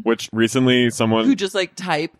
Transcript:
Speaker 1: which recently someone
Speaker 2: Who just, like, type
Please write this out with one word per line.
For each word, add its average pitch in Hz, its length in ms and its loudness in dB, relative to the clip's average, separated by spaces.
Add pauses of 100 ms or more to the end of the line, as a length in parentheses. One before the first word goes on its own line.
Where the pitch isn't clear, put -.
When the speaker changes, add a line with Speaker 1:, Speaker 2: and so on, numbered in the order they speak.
Speaker 1:
which 117 240 -2
recently 123 580 2
someone 113 360 0
Speaker 2:
Who 269 100 4
just, 190 180 -4
like, 185 220 -4
type 170 440 -6